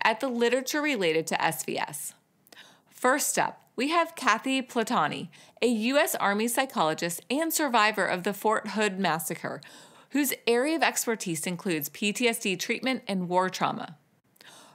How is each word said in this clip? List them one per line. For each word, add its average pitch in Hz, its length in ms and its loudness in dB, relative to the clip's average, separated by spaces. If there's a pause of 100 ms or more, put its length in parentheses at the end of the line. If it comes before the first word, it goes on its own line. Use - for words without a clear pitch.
at 220 180 2
the 269 80 -2
literature 247 540 0
related 175 460 0
to - 140 -2
S 165 220 0
V - 140 -6
S. - 340 -8 (760)
First - 480 0
up, - 240 -2 (120)
we 262 140 0
have 330 260 2
Kathy 254 460 2
Platani, 214 680 -2 (340)
a 226 40 4
U 240 300 2
S 320 180 4
Army 208 320 0
psychologist 180 840 0
and 320 240 0
survivor 214 500 4
of 180 180 0
the 202 120 -2
Fort 214 340 0
Hood 202 300 0
massacre, 156 640 -2 (480)
whose 269 240 0 (120)
area 254 300 2
of 262 60 -4
expertise 220 640 0
includes 170 420 -4
P 208 240 -2
T 240 160 0
S 233 100 0
D 190 160 -2
treatment 240 540 -2
and 185 220 -2
war 180 180 2
trauma. - 480 -4 (800)